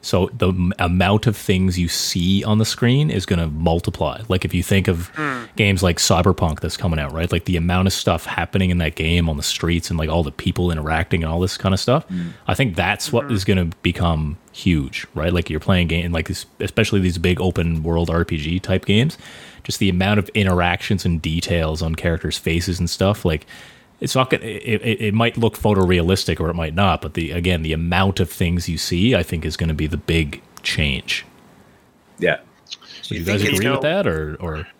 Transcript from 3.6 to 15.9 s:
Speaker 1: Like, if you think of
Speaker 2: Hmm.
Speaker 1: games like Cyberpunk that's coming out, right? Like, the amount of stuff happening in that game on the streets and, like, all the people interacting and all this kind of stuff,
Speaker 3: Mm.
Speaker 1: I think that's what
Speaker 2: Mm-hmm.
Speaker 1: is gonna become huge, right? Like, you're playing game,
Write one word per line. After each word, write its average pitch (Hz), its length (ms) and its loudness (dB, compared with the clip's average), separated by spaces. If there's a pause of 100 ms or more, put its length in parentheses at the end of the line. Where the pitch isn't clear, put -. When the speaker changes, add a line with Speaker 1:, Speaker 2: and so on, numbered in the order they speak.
Speaker 1:
Like, 92 160 0
if 90 100 -2
you 87 80 2
think 95 280 2
of 85 260 0
Speaker 2:
Hmm. 135 280 -4 (120)
Speaker 1:
games 101 260 4
like 87 160 4
Cyberpunk 90 640 2
that's 85 160 -4
coming 80 240 -2
out, 71 140 -6
right? 80 180 -2
Like, 85 140 -2
the 90 100 0
amount 90 320 2
of 95 60 2
stuff - 320 0
happening 92 440 0
in 90 100 2
that 78 160 0
game 82 340 2
on 76 80 -2
the 73 60 -6
streets - 460 -2
and, 85 80 -2
like, 78 120 -2
all 82 120 2
the 71 120 -2
people 90 380 0
interacting 80 520 -2
and 80 80 -2
all 82 80 0
this 92 160 -2
kind 95 180 0
of 92 60 0
stuff, 135 300 2
Speaker 3:
Mm. 87 240 -6 (140)
Speaker 1:
I - 60 2
think 120 220 0
that's 95 380 -2
what 117 140 2
Speaker 2:
Mm-hmm. 131 80 -2
Speaker 1:
is 95 100 -2
gonna 92 240 2 (120)
become 82 540 0 (160)
huge, 73 640 -2
right? 80 160 -2
Like, 87 180 0
you're 78 120 -4
playing 90 260 2
game, 85 240 -2